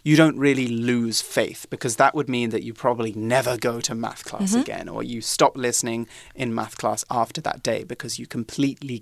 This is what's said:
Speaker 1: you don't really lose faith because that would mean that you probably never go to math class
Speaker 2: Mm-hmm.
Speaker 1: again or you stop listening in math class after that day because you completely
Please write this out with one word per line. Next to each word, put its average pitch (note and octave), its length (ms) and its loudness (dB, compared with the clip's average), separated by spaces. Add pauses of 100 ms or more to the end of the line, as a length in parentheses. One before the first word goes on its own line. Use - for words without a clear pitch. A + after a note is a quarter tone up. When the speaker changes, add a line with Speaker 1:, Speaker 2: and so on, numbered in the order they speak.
Speaker 1:
you D3+ 140 6
don't D#3+ 200 8
really C3+ 300 2
lose A#2 560 0
faith - 480 -2
because A#2+ 280 -4
that C3+ 180 6
would D3 120 -2
mean A#2+ 220 0
that G#2+ 140 -2
you A2+ 100 -10
probably A#2 380 0
never A#2+ 440 0
go A#2 260 -2
to - 120 -2
math A2+ 300 -6
class - 260 -4
Speaker 2:
Mm-hmm. A#3+ 120 2
Speaker 1:
again F2+ 260 -6
or A2 160 -6
you A#2+ 160 -6
stop - 360 4
listening A#2 520 -2 (260)
in B2 180 -4
math A2 240 -6
class A2 320 -2
after A#2+ 340 -2
that - 200 -4
day A2+ 220 0
because - 340 -10
you A#2+ 80 -12
completely C3 760 -4